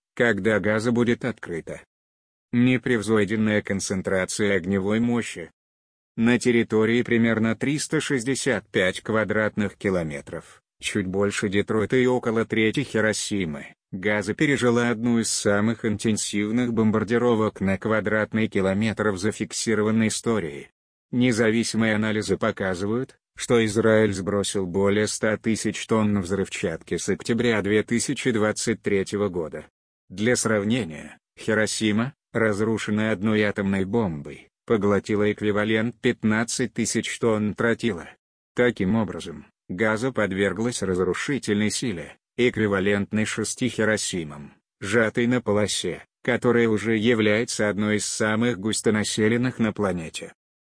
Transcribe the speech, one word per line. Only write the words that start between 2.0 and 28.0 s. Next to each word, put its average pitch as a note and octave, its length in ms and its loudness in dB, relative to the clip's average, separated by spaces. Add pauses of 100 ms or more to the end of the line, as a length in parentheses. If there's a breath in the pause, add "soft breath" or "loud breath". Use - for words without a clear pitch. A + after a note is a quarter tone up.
Непревзойденная A2 1080 2
концентрация F#2+ 920 -2
огневой G2 440 0
мощи. A#2 500 -4 (640)
На A#2 220 4
территории A2+ 640 2
примерно A2+ 520 2
триста C#3+ 460 -4
шестьдесят B2+ 680 -2
пять F#2+ 320 0
квадратных G#2+ 760 -2
километров, E2 840 -6 (200)
чуть G2+ 260 -4
больше G2+ 420 -2
Детройта G2+ 480 0
и B2+ 100 4
около A#2+ 380 0
трети A2 360 0
Хиросимы, G2+ 920 -2 (180)
Газа G2+ 420 -2
пережила A#2+ 560 2
одну A#2 280 0
из A2 120 0
самых G#2+ 540 0
интенсивных G#2+ 880 -2
бомбардировок A2 880 2
на F#2+ 180 0
квадратный G#2+ 720 0
километр G2+ 600 0
в F#2+ 80 -2
зафиксированной A2 880 0
истории. E2 640 -4 (400)
Независимые A2+ 840 2
анализы G#2+ 420 0
показывают, G2+ 800 -4 (180)
что A#2 300 2
Израиль A2 480 4
сбросил F#2+ 540 -2
более G2 400 2
ста A2 300 -2
тысяч A2 500 -2
тонн G#2+ 340 2
взрывчатки F2+ 760 -4
с - 120 -6
октября A2 540 0
две G#2 200 2
тысячи A#2+ 480 -2